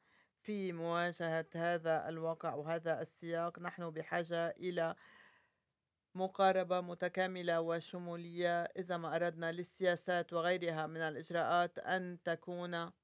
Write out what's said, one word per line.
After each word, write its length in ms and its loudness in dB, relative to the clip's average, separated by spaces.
"في 300 -4
مواجهة 840 0
هذا 540 2
الواقع 460 -2
وهذا 480 0
السياق 560 -4
نحن 320 -6
بحاجة 600 0
إلى 440 -2
مقاربة 680 4
متكاملة 800 0
وشمولية 1040 0
إذا 320 -4
ما 200 -2
أردنا 360 0
للسياسات 800 0
وغيرها 540 0
من 140 -6
الإجراءات 800 2
أن 460 -2
تكون 680 -4